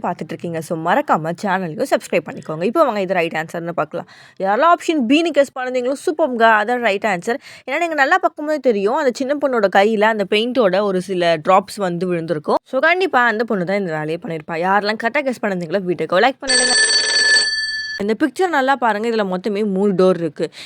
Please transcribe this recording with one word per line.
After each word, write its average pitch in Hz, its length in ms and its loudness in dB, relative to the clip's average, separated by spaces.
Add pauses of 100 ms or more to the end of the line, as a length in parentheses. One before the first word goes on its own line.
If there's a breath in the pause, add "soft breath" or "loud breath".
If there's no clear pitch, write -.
பார்த்துட்டு 180 260 -6
இருக்கீங்க. 165 280 -6
So, 160 260 -6
மறக்காம 180 460 0 (100)
சேனலையும் 190 520 -2
சப்ஸ்கிரைப் 185 340 -2
பண்ணிக்கோங்க. 156 340 -10
இப்போ 240 220 2
வாங்க 220 160 -2
இது 185 140 -2
ரைட் 165 180 0
ஆன்சர்னு 165 380 -6
பார்க்கலாம். 160 380 -6 (320 loud breath)
யாரெல்லாம் 220 340 2
ஆப்ஷன் 330 340 0
பி-னு 330 300 2
கெஸ் 277 200 2
பண்ணீங்களோ, 254 340 -2 (140)
சூப்பர்ங்க. 277 380 0 (140)
அதான் 240 300 -2
ரைட் 196 160 -2
ஆன்சர். 214 340 -2 (320 loud breath)
ஏன்னா, 277 80 -2
நீங்க 330 240 -2
நல்லா 320 160 4
பார்க்கும்போதே 311 400 -2
தெரியும், 220 360 0
அந்த 214 200 0
சின்ன 269 200 -4
பொண்ணோட 233 420 0
கையில 208 240 4
அந்த 208 300 2
பெயிண்டோட 214 500 2
ஒரு 196 200 0
சில 175 360 0 (120)
டிராப்ஸ் 196 380 4
வந்து 175 200 -4
விழுந்திருக்கும். 170 580 -2
So, 262 160 -4
கண்டிப்பா 320 440 2
அந்த 226 200 0
பொண்ணு 214 200 -2
தான் 190 140 -2
இந்த 190 140 -4
வேலையை 156 300 -4
பண்ணியிருப்பா. 165 340 -8 (100)
யாரெல்லாம் 208 360 0
கரெக்டா 233 240 0
கெஸ் 240 180 -4
பண்ணீங்களோ, 190 440 -2
வீடியோக்கு 175 380 0
லைக் 269 200 -2
பண்ணிடுங்க. 880 300 2 (1200)
இந்த 208 200 0
பிக்சர் 311 280 0
நல்லா 269 280 2
பாருங்க. 226 320 0
இதுல 208 260 0
மொத்தமே 202 320 -2
மூணு 202 260 2
டோர் 185 260 4
இருக்கு. 165 280 -4 (200 loud breath)